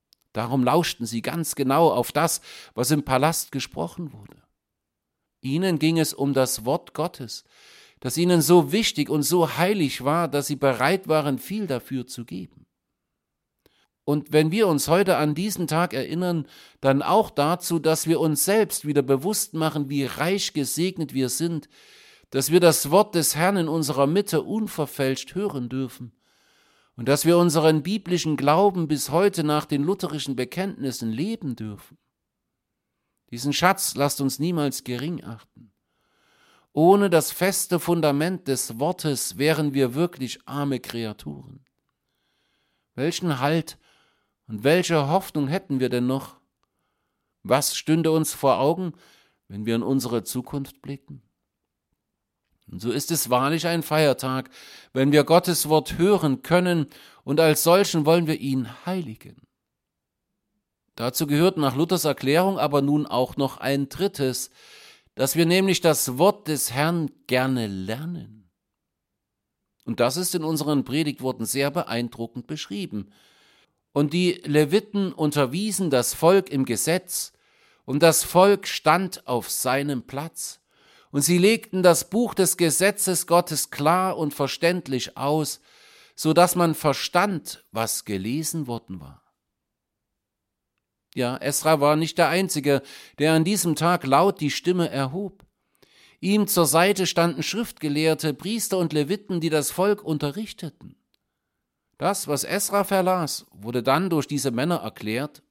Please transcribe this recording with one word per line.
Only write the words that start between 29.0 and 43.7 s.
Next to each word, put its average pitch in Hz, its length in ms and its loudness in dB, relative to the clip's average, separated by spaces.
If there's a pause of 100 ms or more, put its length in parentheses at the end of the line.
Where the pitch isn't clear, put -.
heute 170 320 2
nach 151 220 0
den 143 180 -2
lutherischen 151 540 -4
Bekenntnissen 127 720 -6
leben 151 460 -6
dürfen. 107 400 -14 (1300)
Diesen 127 220 -4
Schatz - 420 0
lasst 139 260 -2
uns 135 180 -2
niemals 151 460 -2
gering 139 400 -8
achten. - 480 -18 (1000)
Ohne 190 360 6
das 160 240 2
feste 180 480 -2
Fundament 165 680 0
des 120 300 -4
Wortes 147 600 -4
wären 151 360 0
wir 127 200 0
wirklich 135 520 -4
arme 139 320 -4
Kreaturen. 110 840 -12 (1300)
Welchen 151 460 -4
Halt 151 380 -2 (680)